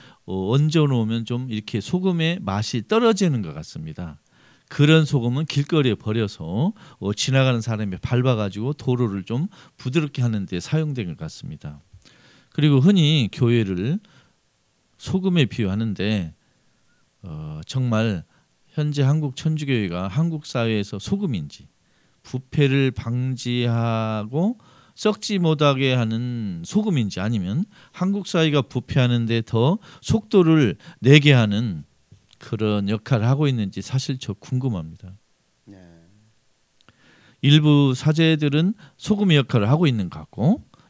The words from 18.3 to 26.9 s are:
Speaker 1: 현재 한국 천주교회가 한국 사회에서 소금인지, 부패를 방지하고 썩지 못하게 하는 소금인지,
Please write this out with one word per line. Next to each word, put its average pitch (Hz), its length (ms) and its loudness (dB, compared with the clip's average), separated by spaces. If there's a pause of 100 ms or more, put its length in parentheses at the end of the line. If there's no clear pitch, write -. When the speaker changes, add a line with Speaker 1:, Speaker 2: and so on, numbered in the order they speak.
Speaker 1:
현재 147 340 -2
한국 143 340 0
천주교회가 117 720 -2
한국 151 380 -4
사회에서 110 520 -2
소금인지, 135 680 -6 (540)
부패를 135 680 0
방지하고 117 1700 -2 (360)
썩지 208 440 -2
못하게 143 540 2
하는 113 720 -2
소금인지, 143 560 -2